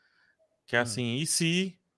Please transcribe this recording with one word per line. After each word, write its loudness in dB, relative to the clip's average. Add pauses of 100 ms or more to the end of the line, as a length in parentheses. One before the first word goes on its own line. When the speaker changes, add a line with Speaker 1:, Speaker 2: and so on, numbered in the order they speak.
(640)
Speaker 1:
Que -4
é 6
Speaker 2:
Hum. 4
Speaker 1:
assim, -2
e -2
se, 0 (180)